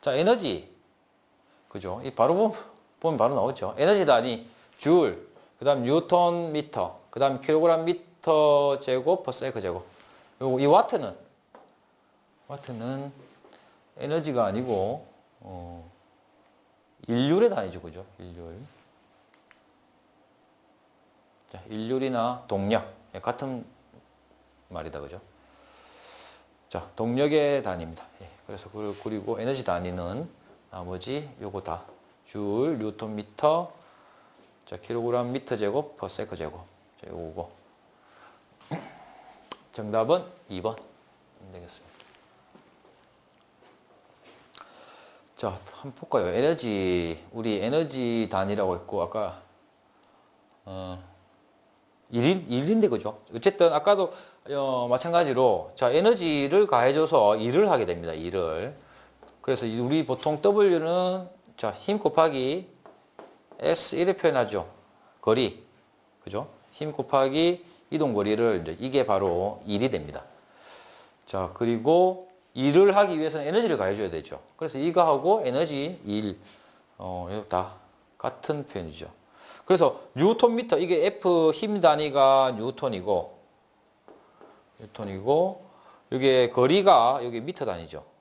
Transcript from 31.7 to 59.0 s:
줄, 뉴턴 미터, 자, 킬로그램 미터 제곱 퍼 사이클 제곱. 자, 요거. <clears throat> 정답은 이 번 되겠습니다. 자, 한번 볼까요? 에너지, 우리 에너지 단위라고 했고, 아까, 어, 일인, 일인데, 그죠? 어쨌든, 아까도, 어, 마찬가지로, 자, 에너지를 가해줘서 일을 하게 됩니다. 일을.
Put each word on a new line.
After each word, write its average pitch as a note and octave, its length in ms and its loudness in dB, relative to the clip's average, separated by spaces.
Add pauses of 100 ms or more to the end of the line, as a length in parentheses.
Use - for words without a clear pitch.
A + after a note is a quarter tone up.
줄, A2+ 520 -4
뉴턴 G#2+ 360 -8
미터, D3+ 580 -2 (960)
자, G2 120 -14
킬로그램 A#2+ 540 -4
미터 B2+ 240 -6
제곱 G#2+ 420 -4
퍼 F#2+ 100 -8
사이클 G2 280 -10
제곱. E2+ 280 -10 (360)
자, - 100 -18
요거. E2+ 400 -12 (1200)
<clears throat> - 1000 -16
정답은 A2+ 520 -2 (240)
이 F#2 140 -10
번 A2 140 -6 (760)
되겠습니다. - 400 -20 (3500)
자, G2 220 -6 (140)
한번 C3+ 220 -16
볼까요? - 340 -2
에너지, F#2+ 920 -2 (100)
우리 A2 280 -4
에너지 B2 720 -2
단위라고 F#2+ 460 -2
했고, F2+ 260 -6
아까, F#2+ 400 -6 (1200)
어, F#2 380 -12 (1080)
일인, D3+ 380 0
일인데, D#3+ 400 2
그죠? G#2+ 300 -4 (160)
어쨌든, E3+ 380 2
아까도, F3+ 400 2 (380)
어, C3+ 380 -2
마찬가지로, B2+ 840 2
자, B2 160 2
에너지를 E3+ 760 2
가해줘서 C3+ 680 4
일을 C3+ 340 2
하게 A#2+ 160 2
됩니다. E2+ 260 -6
일을. E2+ 640 -6 (640)